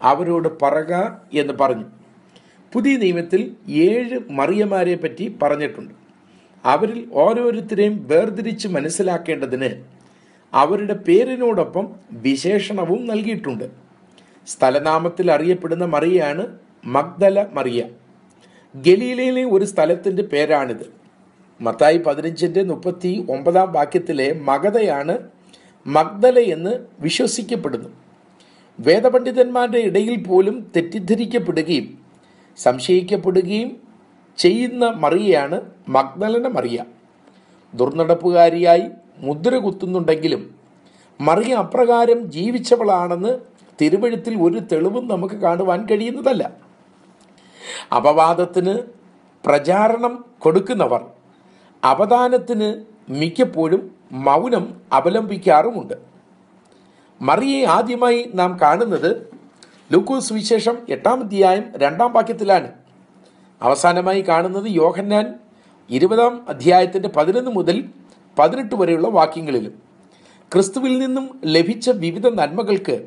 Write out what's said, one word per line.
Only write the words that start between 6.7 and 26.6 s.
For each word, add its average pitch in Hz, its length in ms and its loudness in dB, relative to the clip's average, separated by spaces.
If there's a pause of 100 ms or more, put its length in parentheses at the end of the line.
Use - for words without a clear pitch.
ഓരോരുത്തരെയും 214 680 0 (160)
വേർതിരിച്ച് 214 680 -2
മനസ്സിലാക്കേണ്ടതിന് 143 960 -4 (840)
അവരുടെ 196 420 0 (120)
പേരിനോടൊപ്പം 233 800 0 (400)
വിശേഷണവും 185 840 -2
നൽകിയിട്ടുണ്ട്. 196 560 -6 (840)
സ്ഥലനാമത്തിൽ 156 880 0
അറിയപ്പെടുന്ന 170 580 -2
മറിയയാണ് 160 500 0 (520)
മഗ്ദല 196 500 2 (120)
മറിയ. 123 220 -2 (960)
ഗലീലയിലെ 247 680 2 (120)
ഒരു 196 160 2
സ്ഥലത്തിൻ്റെ 175 640 0
പേരാണിത്. 143 520 0 (720)
മത്തായി 147 480 2
പതിനഞ്ചിൻ്റെ 165 640 -2
മുപ്പത്തി 180 420 -4 (220)
ഒമ്പതാം 175 420 2
വാക്യത്തിലെ 147 520 0 (200)
മഗതയാണ് 170 680 0 (680)
മഗ്ദല 202 520 2 (200)
എന്ന് 190 180 -4 (320)